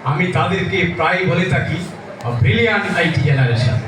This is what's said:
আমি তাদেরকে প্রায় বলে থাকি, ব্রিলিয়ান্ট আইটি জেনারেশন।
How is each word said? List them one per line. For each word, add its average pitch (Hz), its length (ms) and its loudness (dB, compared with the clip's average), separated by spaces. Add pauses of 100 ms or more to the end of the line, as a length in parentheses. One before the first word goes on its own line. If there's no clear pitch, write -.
আমি 170 240 0
তাদেরকে 175 680 0
প্রায় 180 300 0
বলে 175 200 2
থাকি, - 300 0 (640)
ব্রিলিয়ান্ট 208 560 2
আইটি 165 240 2
জেনারেশন। 131 560 2 (100)